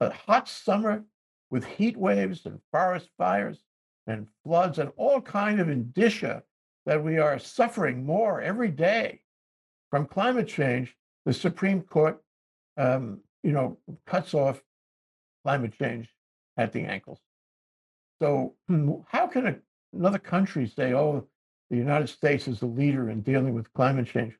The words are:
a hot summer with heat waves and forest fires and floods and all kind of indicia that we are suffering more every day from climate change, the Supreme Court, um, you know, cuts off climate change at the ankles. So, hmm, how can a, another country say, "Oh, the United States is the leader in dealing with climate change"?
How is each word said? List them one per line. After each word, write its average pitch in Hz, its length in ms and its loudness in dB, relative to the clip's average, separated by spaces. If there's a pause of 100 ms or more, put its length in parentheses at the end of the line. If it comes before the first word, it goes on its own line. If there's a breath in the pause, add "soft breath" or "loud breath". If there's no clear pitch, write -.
a - 100 2
hot - 380 2
summer 214 560 -2 (460)
with - 140 -2
heat 220 320 -2
waves 175 500 0
and - 140 -12 (100)
forest 180 380 0 (100)
fires 185 460 0 (420)
and 107 220 -6 (160)
floods 170 340 2
and 139 180 -4
all 254 240 2
kind 208 380 -2
of 170 100 0
indicia 147 760 0 (420)
that 151 180 0
we 160 160 0
are 151 200 2
suffering 151 680 -2
more 180 340 0
every 202 300 -2
day 185 500 0 (720)
from 143 160 0
climate 240 400 0
change, 127 500 -2 (280)
the 139 80 2
Supreme 190 500 0
Court, 156 400 2 (540)
um, 131 440 0 (220)
you 151 100 2
know, 131 240 -2 (300)
cuts 185 280 -2
off 139 280 0 (800)
climate 135 320 -2
change 120 320 -4 (480)
at 110 160 0
the - 100 -4
ankles. - 360 -10 (1040)
So, 139 320 0 (140)
hmm, 151 240 4 (160)
how 330 180 2
can 254 200 -2
a, 165 100 -2 (360)
another 190 260 2
country 175 480 -2
say, 127 280 -2
"Oh, 147 320 0 (440)
the 123 60 -2
United 143 320 0
States - 380 0
is 123 140 -4
the 127 60 -2
leader 127 440 0
in 107 100 -4
dealing 131 320 0
with 113 220 -6
climate 131 320 2
change"? 113 340 -4